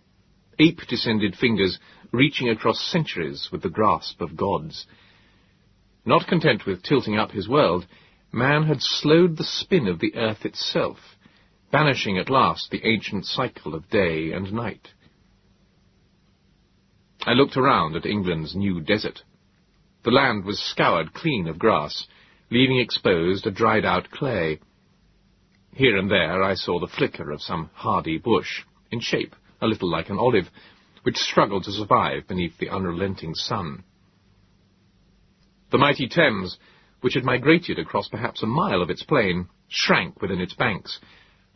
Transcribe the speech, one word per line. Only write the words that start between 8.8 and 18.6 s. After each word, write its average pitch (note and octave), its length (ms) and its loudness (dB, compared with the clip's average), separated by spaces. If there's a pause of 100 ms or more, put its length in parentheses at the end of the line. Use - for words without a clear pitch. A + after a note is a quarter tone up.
slowed E3 560 4
the - 80 -6
spin - 440 0
of F2 100 0
the G#2 160 -2
earth A2 320 -2
itself, - 520 -4 (720)
banishing C3+ 480 2
at F2+ 120 -2
last A2 400 2
the - 160 -4
ancient G#2 400 -2
cycle - 480 -6
of D#2 160 -12
day D#2+ 420 0
and F#2+ 200 -6
night. A2+ 360 -6 (2250)
I A2+ 80 2
looked C#3 240 4
around A2+ 400 2
at E2 100 -6
England's F2 500 -2
new F#2+ 240 -2